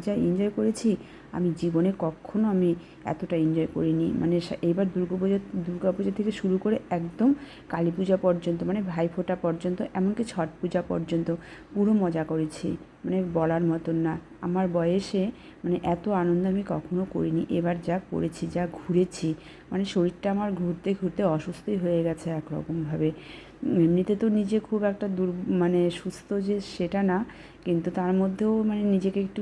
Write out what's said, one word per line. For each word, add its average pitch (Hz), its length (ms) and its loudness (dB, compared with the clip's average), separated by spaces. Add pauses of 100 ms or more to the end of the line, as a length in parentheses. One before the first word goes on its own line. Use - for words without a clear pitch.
যা 202 100 0
এনজয় 185 420 2
করেছি, 220 340 2 (420)
আমি 175 240 0
জীবনে 170 420 2
কখনো 175 500 -2
আমি 185 220 4 (340)
এতটা 170 320 -2
এনজয় 160 380 2
করিনি। 165 380 2
মানে 170 280 2
সা-, - 220 -8
এবার 175 320 2
দুর্গাপুজো, 185 440 0 (160)
দুর্গাপুজো 185 560 0
থেকে 208 200 0
শুরু 190 280 0
করে 214 180 0 (140)
একদম 175 400 2 (380)
কালী 170 220 2
পূজা 185 260 2
পর্যন্ত, 175 460 2
মানে 185 200 0
ভাইফোঁটা 175 540 -2
পর্যন্ত, 180 420 -2 (160)
এমনকি 202 300 2
ছট 170 240 -2 (120)
পূজা 175 220 0
পর্যন্ত 170 460 -2 (460)
পুরো 202 180 4
মজা 175 320 2
করেছি, 160 440 -2 (340)
মানে 185 160 0 (160)
বলার 165 300 2
মতন 165 320 0
না। 165 180 0 (260)
আমার 185 280 0
বয়সে 175 540 0 (400)
মানে 175 220 0
এত 175 240 0
আনন্দ 175 380 2
আমি 196 200 0
কখনো 175 380 -2
করিনি। 165 460 0
এবার 175 320 0
যা 170 140 0 (140)
করেছি, 165 360 -2
যা 175 260 -2
ঘুরেছি, 180 560 0 (400)
মানে 190 160 -2
শরীরটা 180 460 0
আমার 202 220 0
ঘুরতে 175 420 -2
ঘুরতে 190 300 -2
অসুস্থই 175 520 -2
হয়ে 175 260 2
গেছে 165 280 -2
একরকমভাবে। 156 760 -2 (680)
এমনিতে 175 400 4
তো 220 120 0
নিজে 214 320 2
খুব 214 240 -2
একটা 202 240 0
দুর-, 185 400 -2
মানে 175 320 4 (100)
সুস্থ - 380 -10 (120)
যে 202 200 0
সেটা 196 420 -2
না, 185 160 4 (460)
কিন্তু 170 260 0
তার 185 240 0
মধ্যেও 190 380 2 (100)
মানে 208 200 0
নিজেকে 196 380 2
একটু 196 220 -4